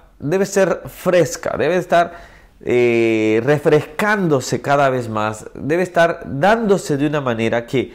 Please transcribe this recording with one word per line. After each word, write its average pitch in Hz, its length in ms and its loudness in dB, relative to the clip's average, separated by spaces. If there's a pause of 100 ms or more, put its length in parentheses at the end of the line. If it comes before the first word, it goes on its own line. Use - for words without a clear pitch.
(180)
debe 180 260 -2
ser 190 420 0
fresca, - 720 -2
debe 156 200 0
estar, 170 560 -2 (320)
eh, 113 800 2
refrescándose 151 1160 0
cada 143 300 2
vez 127 180 -4
más, 107 460 -4
debe 151 280 -2
estar 170 440 0
dándose 196 720 0
de 139 100 0
una 151 140 -2
manera 117 460 -2
que 117 280 -2